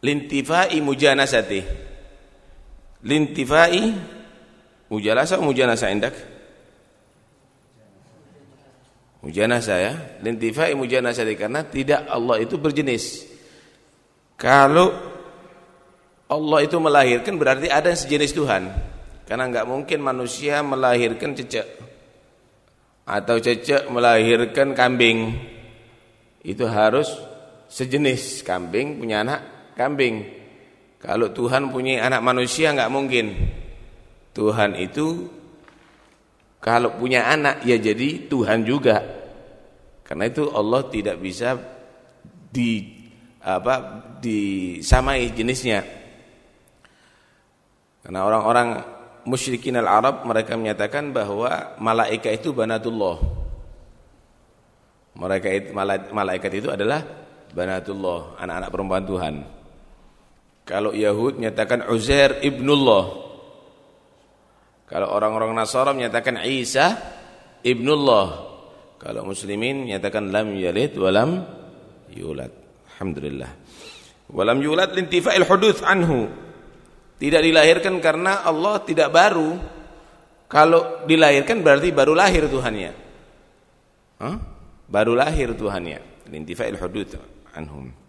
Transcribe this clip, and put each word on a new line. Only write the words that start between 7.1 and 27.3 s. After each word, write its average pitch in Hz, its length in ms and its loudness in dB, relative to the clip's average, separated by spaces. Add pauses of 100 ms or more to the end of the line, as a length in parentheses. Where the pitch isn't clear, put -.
Mujanasa, 107 560 0
ya. 101 140 0 (300)
Lintifai 117 520 -2
mujanasati, 120 640 -2
karena 120 280 -4
tidak 139 400 -2
Allah 117 360 0
itu 117 160 -4
berjenis. 139 680 -4 (1120)
Kalau 139 560 6 (1400)
Allah 151 320 2
itu 151 160 0
melahirkan, 139 560 4
berarti 139 320 2
ada 151 240 2
yang 170 80 0
sejenis 147 360 0
Tuhan. 117 280 0 (680)
Karena 120 160 -4
nggak 120 240 -4
mungkin 143 320 -4
manusia 139 640 -2
melahirkan 127 720 0
cecek 120 320 -6 (1400)
atau 101 320 -2
cecek 120 560 0
melahirkan 117 800 4
kambing. 120 640 2 (1040)
Itu 101 240 -4
harus 110 480 2 (560)